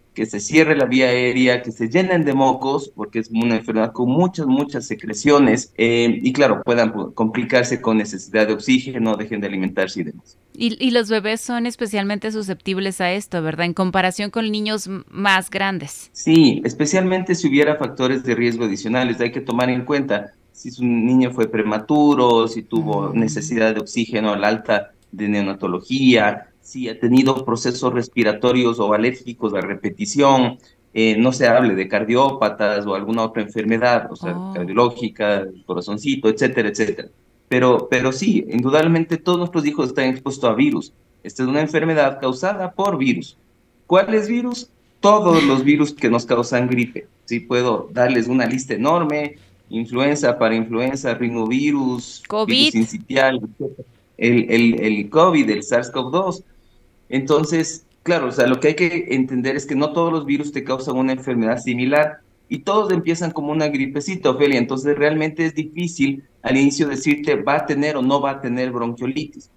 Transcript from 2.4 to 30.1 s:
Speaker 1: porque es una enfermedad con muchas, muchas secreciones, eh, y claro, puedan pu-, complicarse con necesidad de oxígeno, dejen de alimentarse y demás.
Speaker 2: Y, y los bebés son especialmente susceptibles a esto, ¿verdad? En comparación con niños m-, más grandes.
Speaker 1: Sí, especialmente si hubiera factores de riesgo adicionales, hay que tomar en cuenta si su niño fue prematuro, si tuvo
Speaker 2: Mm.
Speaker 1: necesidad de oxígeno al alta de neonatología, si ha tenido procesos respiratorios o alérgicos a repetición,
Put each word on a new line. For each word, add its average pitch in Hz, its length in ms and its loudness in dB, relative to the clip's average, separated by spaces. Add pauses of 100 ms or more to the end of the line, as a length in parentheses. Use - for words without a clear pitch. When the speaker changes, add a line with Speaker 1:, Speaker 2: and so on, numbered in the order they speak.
Speaker 1:
porque 107 220 -8
es 110 140 -6
una 113 240 2
enfermedad 110 380 -2
con 123 160 0
muchas, 165 360 2
muchas 135 400 0
secreciones, 120 920 2
eh, 117 460 2
y 127 120 0
claro, 131 300 4
puedan 117 300 2
pu-, - 220 -6
complicarse 120 680 0
con 110 160 2
necesidad 104 480 0
de 110 80 0
oxígeno, 123 640 0
dejen 107 260 -6
de 101 60 -4
alimentarse 95 540 -4
y - 20 -4
demás. - 340 -14 (160)
Speaker 2:
Y, 220 260 -4
y 254 120 0
los 233 180 0
bebés 220 320 -2
son 240 240 -4
especialmente 208 680 -4
susceptibles 190 680 -4
a 180 100 0
esto, 185 300 -4
¿verdad? 156 240 -2
En 175 80 -2
comparación 185 560 -2
con 220 220 -4
niños 214 340 -4
m-, 190 240 -10
más 190 400 0
grandes. 190 640 -6
Speaker 1:
Sí, 160 500 6
especialmente 185 680 0
si 165 140 -2
hubiera 147 280 4
factores 131 480 -2
de 120 120 0
riesgo 117 300 0
adicionales, 113 540 -2
hay 120 120 -2
que 123 100 -8
tomar 123 300 -2
en 123 120 -2
cuenta 135 480 -2 (220)
si - 180 -16
su 123 140 -4
niño 123 460 2
fue 117 180 -2
prematuro, 117 1000 2
si 113 160 -8
tuvo 104 460 -2
Speaker 2:
Mm. 110 100 0
Speaker 1:
necesidad 110 560 0
de 107 60 -4
oxígeno 110 500 -2
al 98 140 -2
alta 107 480 -2 (180)
de 101 160 -6
neonatología, 104 1200 0 (140)
si 127 260 -10
ha 113 100 -10
tenido 127 460 4
procesos 120 500 -2
respiratorios 120 880 0
o 104 140 2
alérgicos 117 600 -2
a 98 60 -2
repetición, 120 960 0 (360)